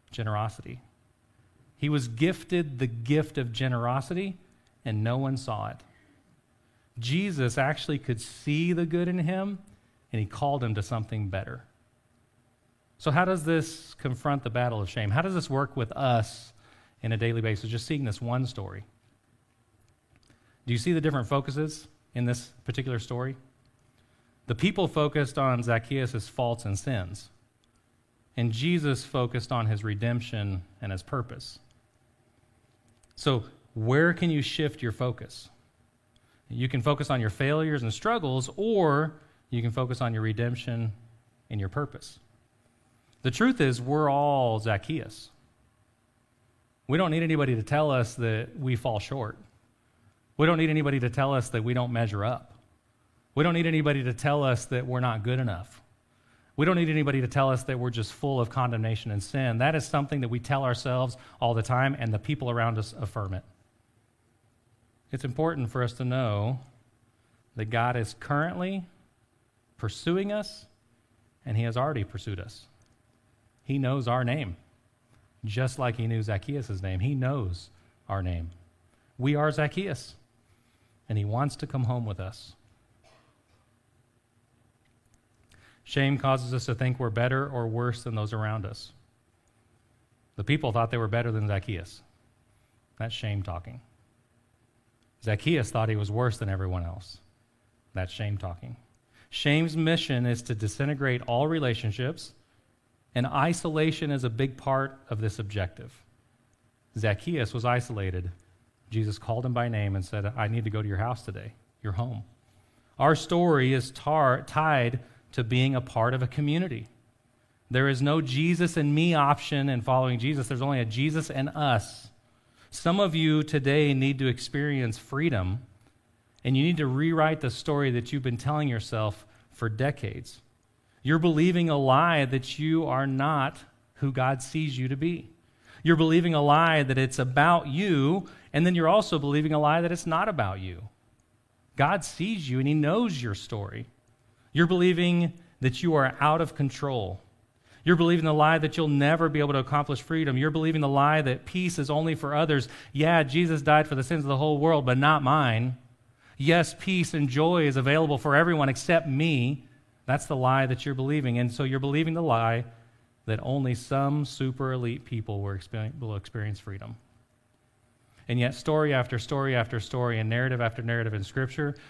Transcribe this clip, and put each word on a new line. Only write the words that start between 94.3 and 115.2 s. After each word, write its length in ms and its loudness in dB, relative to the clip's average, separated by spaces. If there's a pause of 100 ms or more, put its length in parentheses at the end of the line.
Zacchaeus 460 0
thought 200 0
he 60 0
was 160 -2
worse 260 0
than 120 -4
everyone 360 -4
else. 320 -12 (760)
That's 200 -4
shame 240 -4
talking. 400 -10 (520)
Shame's 460 0
mission 500 2
is 180 0
to 120 -4
disintegrate 680 -2
all 240 0
relationships, 840 -2 (840)
and 100 0
isolation 840 0
is 120 -2
a 60 0
big 260 -2
part 440 -2 (100)
of 100 -4
this 200 -4
objective. 520 -6 (1040)
Zacchaeus 540 0
was 140 -6
isolated. 640 -2 (640)
Jesus 260 -2
called 280 -4
him 80 -2
by 140 0
name 280 0
and 100 -2
said, 320 -4
"I 100 0
need 180 -2
to 40 -2
go 140 -4
to 40 -4
your 100 -4
house 260 -4
today, 300 -12 (280)
your 120 -4
home." 300 -6 (760)
Our 160 6
story 580 2
is 180 -2
tar-, 520 2
tied 560 0 (320)